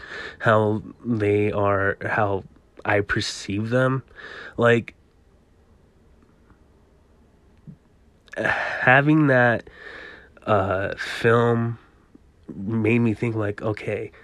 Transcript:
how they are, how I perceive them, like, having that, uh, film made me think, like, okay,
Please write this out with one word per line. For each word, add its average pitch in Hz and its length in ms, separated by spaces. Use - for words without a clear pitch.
how 107 420
they 104 460
are, 101 540
how 101 400
I 104 160
perceive 104 720
them, 131 320
like, 117 380
having 139 920
that, 120 420
uh, 95 500
film 117 840
made 110 440
me 117 160
think, 117 220
like, 104 260
okay, 107 480